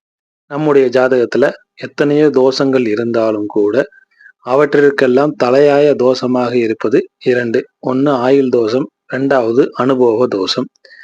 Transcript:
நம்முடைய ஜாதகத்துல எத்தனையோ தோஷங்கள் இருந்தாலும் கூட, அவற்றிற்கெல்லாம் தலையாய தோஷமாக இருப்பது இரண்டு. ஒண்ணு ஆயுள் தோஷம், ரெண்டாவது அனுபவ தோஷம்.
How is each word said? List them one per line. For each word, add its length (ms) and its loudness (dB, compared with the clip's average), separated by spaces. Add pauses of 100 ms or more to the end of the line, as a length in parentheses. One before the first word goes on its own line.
(500)
நம்முடைய 380 2
ஜாதகத்துல 600 0 (240)
எத்தனையோ 540 0
தோஷங்கள் 600 0
இருந்தாலும் 580 -2
கூட, 380 0 (600)
அவற்றிற்கெல்லாம் 880 2 (100)
தலையாய 500 4
தோஷமாக 600 -2
இருப்பது 520 -2 (160)
இரண்டு. 360 -2 (260)
ஒண்ணு 240 -2
ஆயுள் 380 0
தோஷம், 400 -2 (240)
ரெண்டாவது 600 0
அனுபவ 540 0
தோஷம். 420 -4 (360)